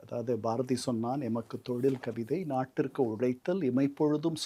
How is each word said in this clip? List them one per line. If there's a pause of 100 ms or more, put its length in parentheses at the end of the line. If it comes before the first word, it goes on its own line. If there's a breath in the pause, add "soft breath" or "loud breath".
அதாவது,
பாரதி
சொன்னான்,
"எமக்கு
தொழில்
கவிதை,
நாட்டிற்கு
உழைத்தல்,
இமைப்பொழுதும் (100)